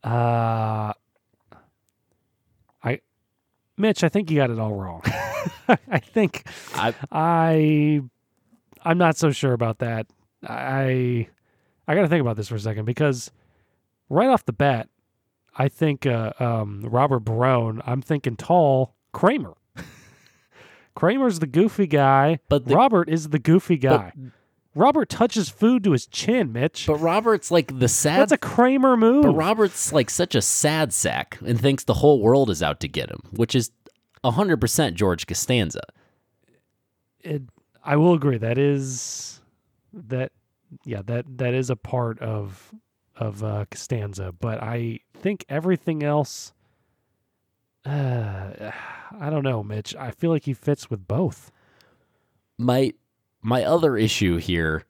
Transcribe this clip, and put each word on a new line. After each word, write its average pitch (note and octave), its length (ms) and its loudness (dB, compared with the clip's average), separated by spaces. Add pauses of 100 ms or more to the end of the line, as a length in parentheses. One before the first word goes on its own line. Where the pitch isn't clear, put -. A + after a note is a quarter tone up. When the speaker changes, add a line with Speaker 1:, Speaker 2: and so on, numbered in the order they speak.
Speaker 1:
Uh, A2+ 880 -2 (1900)
I, C3 160 -4 (760)
Mitch, G#3 260 2
I E3 60 4
think G3 200 -2
you D#3 80 2
got C3 120 2
it A2+ 100 -4
all G#2+ 140 -4
wrong. F#2 300 -10
<laughs> - 640 -6 (220)
I F3+ 100 0
think - 460 -2 (280)
Speaker 2:
I A2+ 200 -2 (160)
Speaker 1:
I, D#3 920 2 (840)
I'm E3+ 140 0
not E3+ 180 4
so D#3 160 2
sure C3 220 0
about A2+ 260 -2
that. A2+ 280 -4 (380)
I, B2+ 840 -2 (580)
I D#3 80 0
gotta F3+ 140 2
think E3 120 2
about A#2 140 0
this G#2 140 -8
for A#2 60 -6
a G#2+ 40 -4
second G#2+ 240 -6
because B2+ 480 -2 (760)
right F#3 180 2
off B3+ 180 2
the - 60 -4
bat, B2 380 0 (680)
I C#3 120 0
think, D3 360 -2
uh, A2+ 340 -2
um, A2 420 -4
Robert B2 400 0
Brown, A2+ 640 0
I'm B2+ 160 -4
thinking C#3 340 -4
tall C#3 600 2 (180)
Kramer. F#3 400 0 (240)
<laughs> - 60 -14 (1120)
Kramer's A3 440 0
the D#3+ 80 -2
goofy F#3 400 2
guy. C#3 520 4 (100)
Speaker 2:
But C#3+ 160 0
the C3+ 100 2
Speaker 1:
Robert G#3 320 4
is D#3 220 -2
the D3 100 0
goofy E3 380 4
Speaker 2:
but C3 200 0
Speaker 1:
guy. F#2 160 -6 (640)
Robert B3+ 320 4
touches A3+ 420 0
food A3+ 340 2
to F#3 80 2
his C3 160 0
chin, G#3+ 440 -2
Mitch. B2+ 360 -4
Speaker 2:
But D3+ 80 2
Robert's, F#3 560 0
like, D#3+ 260 0
the B2+ 100 2
sad D3+ 340 2
Speaker 1:
That's A#3 100 4
a D4 80 4
Kramer B3+ 580 2
move. A#3 240 6
Speaker 2:
But C#4 140 6
Robert's, F#3+ 580 0
like, C#3 160 2
such - 240 -2
a A2+ 80 2
sad D3+ 500 0
sack - 540 -4
and A2+ 160 -2
thinks C3+ 220 0
the A#2 100 0
whole D3 260 6
world A#2+ 300 4
is E2+ 140 -2
out D2+ 160 -2
to - 80 -6
get C#2 240 -6
him, - 80 -12 (100)
which A2 240 -2
is A#2+ 160 0 (540)
a B2+ 80 2
hundred E3 280 0
percent A2+ 380 0
George F#2 300 0
Costanza. G2 540 -2 (1400)
Speaker 1:
It, D3+ 240 -8 (400)
I C#3+ 140 0
will E3+ 180 6
agree. C#3 240 0
That A2+ 180 -2
is, C3+ 840 -4 (520)
that, B2+ 380 -8 (540)
yeah, G#2 200 -8
that, B2 320 -8
that B2 160 -2
is B2+ 160 -2
a B2+ 60 0
part A#2+ 420 -6
of, G#2 560 -10 (420)
of, G#2 280 -8
uh, G#2 260 -4
Costanza. G2+ 640 -8
But A2+ 320 -8
I A2+ 380 -8 (120)
think G3 360 -4
everything D#3+ 520 -2
else, D3 500 -2 (1300)
uh, A2+ 840 -6 (480)
I D3 100 -6
don't D3+ 140 -2
know, B2 180 -2
Mitch. G#2+ 340 -10
I C3 140 -12
feel E3 220 -2
like D#3+ 140 -2
he C3+ 100 -4
fits - 340 -4
with G2 180 -8
both. - 440 -4 (1080)
Speaker 2:
My, B2 360 0 (520)
my A#2 200 0
other D3+ 320 2
issue G#2 400 2
here E2 520 -2